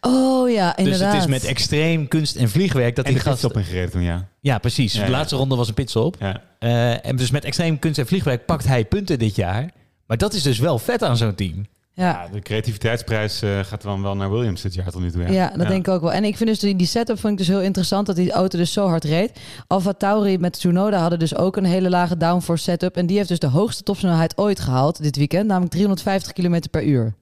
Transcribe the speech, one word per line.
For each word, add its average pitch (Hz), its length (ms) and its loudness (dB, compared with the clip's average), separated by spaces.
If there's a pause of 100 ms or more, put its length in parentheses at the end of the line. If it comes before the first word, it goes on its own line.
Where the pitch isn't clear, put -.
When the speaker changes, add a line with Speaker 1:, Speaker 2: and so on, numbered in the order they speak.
Speaker 1:
Oh 262 500 2
ja, 190 260 2
inderdaad. 190 240 2
Speaker 2:
Dus 202 120 4
het 196 80 2
is 170 60 2
met 131 160 0
extreem 151 640 0
kunst 156 280 0
en 120 140 2
vliegwerk 135 460 2
dat 131 100 -2
Speaker 3:
En 135 80 2
Speaker 2:
die 127 100 0
Speaker 3:
de 143 60 0
pitstop 127 240 0
Speaker 2:
gast 101 120 0
Speaker 3:
ingereden 90 260 -4
toen, 90 100 -2
ja. 87 260 -2 (120)
Speaker 2:
Ja, 135 180 0
precies. 117 360 0
Speaker 3:
Ja, 107 60 -2
Speaker 2:
De 101 60 0
Speaker 3:
ja. 98 60 2
Speaker 2:
laatste 143 240 -2
ronde 135 200 0
was 120 120 0
een 110 60 -4
pitstop. 135 460 0
Speaker 3:
Ja. 95 220 -4 (180)
Speaker 2:
Eh, 117 460 0
en 131 100 -2
dus 123 160 0
met 147 140 0
extreem 160 340 0
kunst 156 200 0
en 123 80 -2
vliegwerk 151 380 0
pakt 156 220 -2
hij 127 180 2
punten 185 340 -2
dit 110 160 0
jaar. 104 360 -2 (340)
Maar 113 120 -2
dat 208 160 0
is 185 100 -2
dus 131 160 2
wel 139 200 2
vet 240 240 -2
aan 151 140 2
zo'n 110 180 0
team. 95 300 -4 (280)
Speaker 1:
Ja. 185 160 -2
Speaker 3:
Ja, 90 220 -4
de 101 80 -8
creativiteitsprijs, 110 1000 -2
eh, 101 180 0
gaat 95 220 -6
dan 98 200 -4
wel 98 140 -4
naar 98 160 -2
Williams 110 300 -2
dit 90 120 -6
jaar 90 180 -6
tot 92 100 -6
nu 87 100 -2
toe, 87 100 -2
ja. 87 100 -2
Speaker 1:
Ja, 185 180 2
dat - 120 -4
Speaker 3:
Ja. 196 60 0
Speaker 1:
denk 190 200 0
ik 190 60 2
ook 175 80 0
wel. 165 120 0
En 202 100 0
ik 208 140 -2
vind 226 120 0
dus 220 100 0
die, 202 160 0
die 180 120 2
setup 233 320 -2
vond 214 140 0
ik 202 60 -4
dus 185 80 0
heel 196 140 2
interessant, 190 440 0
dat 196 100 -2
die 180 160 0
auto 185 260 0
dus 170 160 0
zo 202 140 0
hard 165 160 0
reed. 165 280 0 (360)
Alfa 190 260 0
Tauri 202 440 2
met 175 160 0
Tsunoda 185 460 2
hadden 170 200 2
dus 160 160 0
ook 185 220 0
een 196 80 0
hele 185 240 2
lage 175 280 2
downforce 170 460 0
setup. 180 340 -2
En 180 80 0
die 185 120 2
heeft 202 120 0
dus 175 100 0
de 156 80 2
hoogste 156 360 0
topsnelheid 170 540 0
ooit 202 220 0
gehaald 135 420 0
dit 147 160 0
weekend, 160 300 2
namelijk 180 240 2
driehonderdvijftig 196 640 0
kilometer 175 360 0
per 151 140 -2
uur 117 380 2